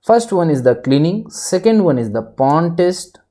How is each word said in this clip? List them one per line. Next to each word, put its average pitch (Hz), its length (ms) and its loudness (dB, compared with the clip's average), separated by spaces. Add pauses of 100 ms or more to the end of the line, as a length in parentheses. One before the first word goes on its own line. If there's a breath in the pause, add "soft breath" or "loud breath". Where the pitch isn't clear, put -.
First 226 300 2
one 175 180 0
is 131 140 0
the 123 120 4
cleaning, 156 540 0
second 208 540 0
one 139 160 2
is 113 120 -4
the 110 100 -4
pond 156 560 0
test 180 420 -4 (120)